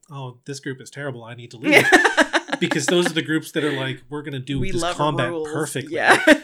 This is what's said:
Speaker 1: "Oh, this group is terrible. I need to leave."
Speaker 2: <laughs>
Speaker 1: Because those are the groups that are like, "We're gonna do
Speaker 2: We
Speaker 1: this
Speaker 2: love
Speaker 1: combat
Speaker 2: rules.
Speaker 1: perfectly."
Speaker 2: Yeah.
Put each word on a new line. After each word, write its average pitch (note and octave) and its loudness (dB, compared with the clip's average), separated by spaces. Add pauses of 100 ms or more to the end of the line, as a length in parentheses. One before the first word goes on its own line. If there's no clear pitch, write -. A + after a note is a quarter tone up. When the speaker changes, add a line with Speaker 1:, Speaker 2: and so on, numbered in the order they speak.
(100)
Speaker 1:
"Oh, C3 -12
this C#3 -10
group C3 -10
is A2+ -16
terrible. C3+ -10
I A#2 -14
need A#2+ -16
to - -18
leave." - 6
Speaker 2:
<laughs> - 8 (640)
Speaker 1:
Because D#3+ 0
those F3 4
are E3+ -2
the D#3+ 0
groups D#3 -4
that D#3+ -2
are D3 0
like, C3 -4
"We're D3 -8
gonna C#3 -8
do C#3 -4
Speaker 2:
We B2 0
Speaker 1:
this A#2+ 0
Speaker 2:
love F3 -2
Speaker 1:
combat D3 0
Speaker 2:
rules. D#3 -6
Speaker 1:
perfectly." D3+ -4
Speaker 2:
Yeah. B2+ 2 (220)